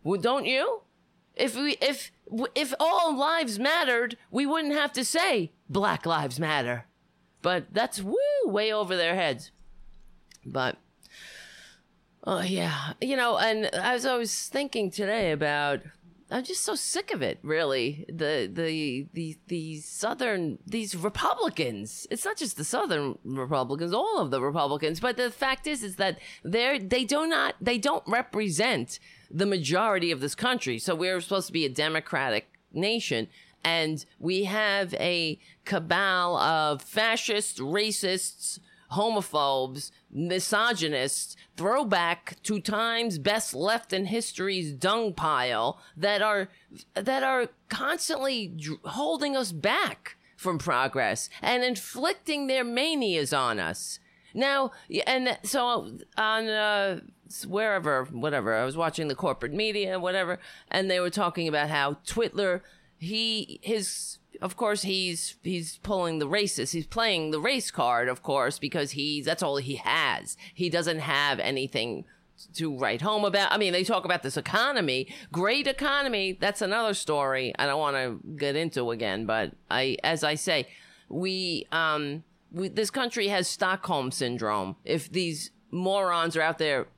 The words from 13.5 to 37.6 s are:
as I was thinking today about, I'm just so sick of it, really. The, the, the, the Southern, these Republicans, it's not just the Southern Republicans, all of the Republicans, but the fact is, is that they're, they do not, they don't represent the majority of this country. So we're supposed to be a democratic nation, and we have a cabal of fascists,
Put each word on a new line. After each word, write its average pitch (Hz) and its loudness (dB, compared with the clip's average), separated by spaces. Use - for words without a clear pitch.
as 240 0
I 262 2
was 233 -2
thinking 240 -2
today 202 0
about, 147 0
I'm 254 -2
just 370 -4
so 427 0
sick - -2
of 196 -2
it, 117 0
really. 147 0
The, 147 0
the, 156 -2
the, 160 -6
the 160 -6
Southern, 208 -2
these 208 -4
Republicans, 165 -2
it's - -4
not 415 -2
just 262 -6
the 175 -4
Southern 180 0
Republicans, 135 -2
all 370 2
of 147 0
the 131 2
Republicans, 147 0
but 247 0
the 247 0
fact 269 -2
is, 294 -4
is 190 -8
that 190 0
they're, 240 2
they 226 2
do 294 2
not, 302 2
they 240 2
don't 285 0
represent 208 0
the 180 0
majority 185 2
of 143 -2
this 139 -2
country. 220 0
So 175 0
we're 180 0
supposed 190 -2
to - -14
be 165 2
a 135 2
democratic 139 0
nation, 180 0
and 160 0
we 185 0
have 202 0
a 170 0
cabal 180 2
of 151 2
fascists, 220 0